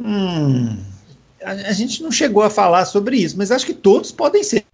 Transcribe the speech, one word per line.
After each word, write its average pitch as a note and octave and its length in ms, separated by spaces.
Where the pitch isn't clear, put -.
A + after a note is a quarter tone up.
Hum, D3+ 800
a, F#3+ 60
a G3 220
gente A3 300
não D#4+ 80
chegou A3+ 320
a G#3 60
falar F#3 380
sobre A3+ 320
isso, D#3+ 180
mas G3 140
acho C4 160
que - 80
todos - 360
podem D4 320
ser, A3+ 320